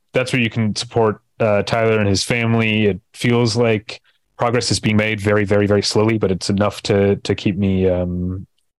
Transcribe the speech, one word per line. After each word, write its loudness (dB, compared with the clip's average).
that's -2
where 0
you 0
can -2
support, -2
uh, 2
Tyler 0
and 0
his 0
family. 0
It -2
feels 0
like 0
progress 0
is -2
being 0
made 0
very, 2
very, 2
very 2
slowly, 0
but 0
it's -4
enough 0
to, 2
to -4
keep -2
me, 0
um, -4